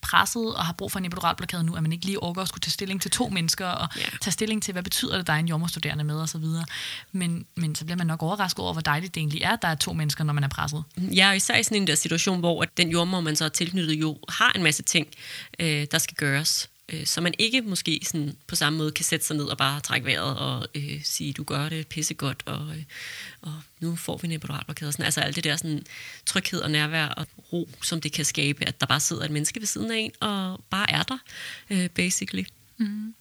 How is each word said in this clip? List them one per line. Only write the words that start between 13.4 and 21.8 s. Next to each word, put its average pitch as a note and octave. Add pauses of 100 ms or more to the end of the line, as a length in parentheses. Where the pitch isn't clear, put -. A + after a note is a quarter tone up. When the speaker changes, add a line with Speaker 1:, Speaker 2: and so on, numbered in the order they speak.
Speaker 2:
er D#3
tilknyttet, F3
jo D#3 (100)
har A#3+
en F#3+
masse D#3
ting, - (520)
øh, D3+
der D#3+
skal -
gøres. C#3+ (240)
Øh, D#3
så -
man E3+
ikke A3+
måske F3+
sådan D3 (120)
på -
samme D3+
måde D3+
kan D3+
sætte D#3+
sig D#3
ned D3
og -
bare C3+
trække B2
vejret E2+
og, C3
øh, D3
sige, D3
"Du D3+
gør D3
det D#3+